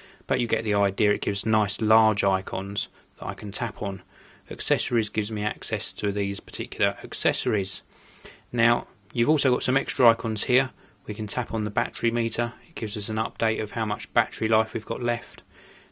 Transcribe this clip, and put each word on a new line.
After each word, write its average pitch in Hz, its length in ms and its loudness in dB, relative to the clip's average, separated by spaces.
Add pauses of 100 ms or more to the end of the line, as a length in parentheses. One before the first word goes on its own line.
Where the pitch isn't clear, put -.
(280)
but 127 120 0
you 120 60 0
get 110 180 0
the 104 120 0
idea. 101 380 2
It 101 80 -4
gives 101 220 -2
nice 110 380 2
large 110 420 4
icons 98 640 -2 (320)
that - 60 -8
I 101 80 -4
can 101 180 -8
tap 113 300 -6
on. 98 220 -4 (460)
Accessories 117 580 0
gives 107 240 -2
me 104 140 -2
access - 480 -4
to 101 180 -2
these 98 300 -2
particular - 640 -2
accessories. - 800 -2 (680)
Now, 117 360 2 (260)
you've 120 160 2
also 143 200 4
got 127 140 2
some 131 140 2
extra 127 320 4
icons 110 360 2
here. 127 260 2 (340)
We 110 80 -4
can 107 120 -6
tap 117 280 -4
on 110 100 0
the 104 60 -2
battery 117 420 -2
meter. 117 420 -2 (140)
It - 80 -20
gives 110 220 -6
us 104 100 -6
an 110 80 -4
update 113 460 -2
of 107 120 -8
how 113 120 -2
much 104 280 -6
battery 113 360 0
life 110 240 4
we've 113 100 -4
got 117 180 -6
left. 120 420 -4 (480)